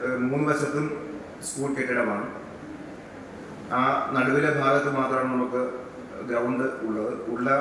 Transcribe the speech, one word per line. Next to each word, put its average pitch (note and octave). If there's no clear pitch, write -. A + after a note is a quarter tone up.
ഏ, B2+
മൂന്ന് D3
വശത്തും D3
സ്കൂൾ C3+
കെട്ടിടമാണ്. A#2
ആ B2+
നടുവിലെ C#3
ഭാഗത്ത് C#3+
മാത്രമാണ് B2+
നമുക്ക് B2
ഗ്രൗണ്ട് B2
ഉള്ളത്. A2
ഉള്ള A#2+